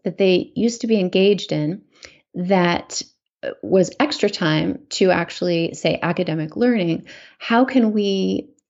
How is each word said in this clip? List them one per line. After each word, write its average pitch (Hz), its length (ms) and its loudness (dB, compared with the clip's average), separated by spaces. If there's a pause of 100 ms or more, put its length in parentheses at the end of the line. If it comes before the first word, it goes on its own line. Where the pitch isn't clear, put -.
that 180 160 -6
they 185 360 2
used 233 260 -2
to 226 60 -4
be 220 120 2
engaged 190 520 2
in 151 300 -2 (540)
that, 180 680 0 (400)
uh, - 80 -8 (140)
was 185 260 2 (100)
extra 269 300 0
time 160 480 -2 (120)
to 190 200 2
actually, 170 640 -2
say, - 300 -2
academic 160 520 -4
learning. 208 500 0 (340)
How 240 260 2
can 240 260 2
we 196 600 -2 (180)